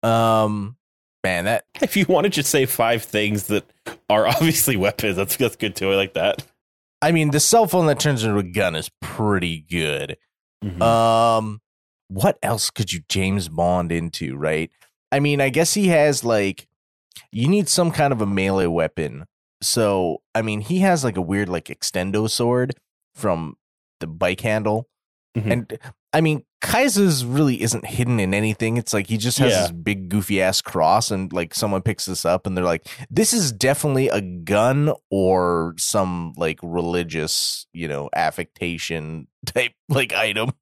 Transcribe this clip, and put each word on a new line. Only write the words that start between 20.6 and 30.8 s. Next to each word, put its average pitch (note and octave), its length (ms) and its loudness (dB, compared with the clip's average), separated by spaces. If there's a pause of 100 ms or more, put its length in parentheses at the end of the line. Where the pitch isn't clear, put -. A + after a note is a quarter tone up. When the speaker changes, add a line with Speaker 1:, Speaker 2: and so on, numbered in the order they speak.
Speaker 1:
he E3+ 180 -2
has, F3+ 240 4
like, G#2+ 140 -2
a F#2+ 40 -2
weird, G2 280 -2
like, E2+ 160 -4
extendo G2 640 -2
sword B2 460 0 (380)
from E2+ 440 -4 (420)
the E2 80 -8
bike F2+ 320 -2
handle. G#2+ 480 -2 (500)
Speaker 2:
Mm-hmm. A2+ 140 -2
Speaker 1:
And, A#2 280 -4 (340)
I D#3 80 4
mean, D#3 220 0 (180)
Kaiser's G3 640 2
really C3+ 360 2
isn't A2+ 240 -2
hidden A#2+ 340 0
in F#2+ 140 0
anything. A2 440 0
It's - 160 -4
like G2+ 140 0
he A2 100 -2
just A#2 220 -2
has B2 120 6
Speaker 2:
Yeah. F#2 120 4
Speaker 1:
this E2+ 80 -2
big F2+ 380 -4
goofy G2 320 0
ass F#2 200 2
cross, F2+ 500 2